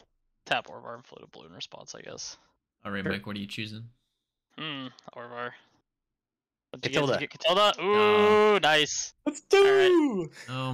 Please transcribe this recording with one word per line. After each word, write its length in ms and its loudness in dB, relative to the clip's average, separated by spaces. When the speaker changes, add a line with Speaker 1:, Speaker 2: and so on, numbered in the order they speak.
Speaker 1:
tap 220 -4
Orvar 300 -16
and 100 -20
float 180 -20
a 40 -20
blue 180 -20
in 80 -20
response, 400 -18
I 80 -18
guess. 340 -14
Speaker 2:
All 80 -10
right, 100 -6
Speaker 3:
Sure. 100 -4
Speaker 2:
Mike. 140 -8
What 100 -10
are 40 -10
you 60 -10
choosing? 380 -12
Speaker 1:
Hmm, 300 -12
Orvar. 360 -10
What'd 120 -10
you 60 -2
get? 20 -10
Did 0 -
Speaker 3:
Catilda. 220 0
Speaker 1:
you 60 0
get 100 -8
Catilda? 480 2
Speaker 2:
No. 760 4
Speaker 1:
Ooh, 40 0
nice. 540 0
Speaker 3:
Let's 160 -6
Speaker 1:
All 80 8
right. 260 6
Speaker 3:
do. 420 2
Speaker 2:
Oh 240 -4